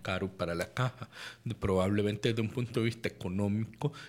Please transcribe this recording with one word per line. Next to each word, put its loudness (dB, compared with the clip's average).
caro 0
para -2
la -2
caja. -2
De, -2
probablemente 4
desde 2
un 0
punto -2
de 4
vista -2
económico, -2